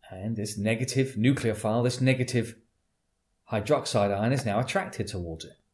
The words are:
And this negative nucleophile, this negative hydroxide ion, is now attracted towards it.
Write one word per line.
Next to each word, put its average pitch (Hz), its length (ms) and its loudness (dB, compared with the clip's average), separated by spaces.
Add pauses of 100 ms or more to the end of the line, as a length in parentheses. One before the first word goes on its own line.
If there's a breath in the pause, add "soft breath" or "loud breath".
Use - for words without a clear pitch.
(120)
And 101 240 -6
this 104 200 -4
negative 117 600 0
nucleophile, 117 680 2
this 123 160 0
negative 127 560 2 (920)
hydroxide 104 640 2
ion, 107 180 2
is 131 120 -2
now 104 140 2
attracted 185 480 -2
towards 85 380 -8
it. - 120 -20 (160)